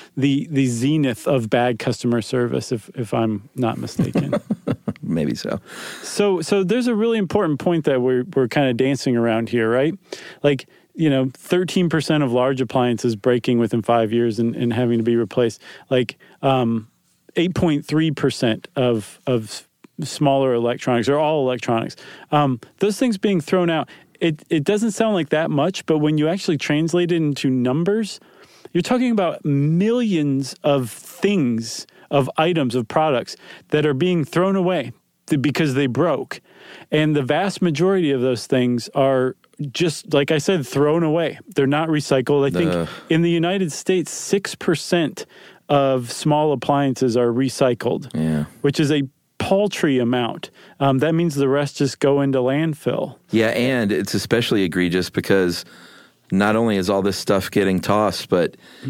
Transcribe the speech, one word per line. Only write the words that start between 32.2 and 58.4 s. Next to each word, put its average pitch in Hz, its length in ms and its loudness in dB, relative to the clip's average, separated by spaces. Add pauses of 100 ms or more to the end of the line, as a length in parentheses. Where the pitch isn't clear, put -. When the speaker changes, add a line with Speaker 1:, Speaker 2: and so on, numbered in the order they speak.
Speaker 1:
items, 156 380 0
of 123 140 -2
products 156 480 0 (320)
that 151 180 0
are 147 80 2
being 170 300 2
thrown 190 320 0
away 175 360 0 (340)
th-, 151 160 0
because 143 320 0
they 139 120 2
broke. 131 540 -2 (500)
And 156 260 2
the 147 60 2
vast 165 400 0
majority 175 480 2
of 131 100 2
those 123 260 0
things 123 480 0
are 135 420 2 (340)
just, - 420 -4
like 143 180 2
I 160 80 2
said, 165 280 0
thrown 151 360 2
away. 160 360 0 (160)
They're 139 120 2
not 151 220 0
recycled. 143 580 2
I 135 40 0
think 175 220 0
Speaker 2:
Ugh. 87 160 -2 (220)
Speaker 1:
in 165 120 2
the 170 80 2
United 170 420 0
States, - 380 -2
six - 440 -4
percent - 720 -2 (420)
of 135 420 2
small 151 420 0
appliances 135 640 0
are 120 160 2
recycled, 127 800 0
Speaker 2:
Yeah. 80 300 -2 (180)
Speaker 1:
which 143 180 0
is 143 100 2
a 147 120 2 (360)
paltry 190 600 0
amount. 120 520 -2 (300)
Um, 135 180 2
that 156 160 2
means 165 200 0
the 139 140 2
rest 143 300 0
just 139 200 0
go 139 220 4
into 135 180 2
landfill. 139 800 -2 (140)
Speaker 2:
Yeah, 113 180 4
and 120 420 0
it's 98 240 -2
especially 113 500 0
egregious 90 460 0
because 92 540 0 (640)
not 104 260 2
only 113 200 2
is 92 120 -2
all 98 140 2
this 95 160 0
stuff 98 320 0
getting 98 300 2
tossed, 104 480 0
but 85 280 0 (340)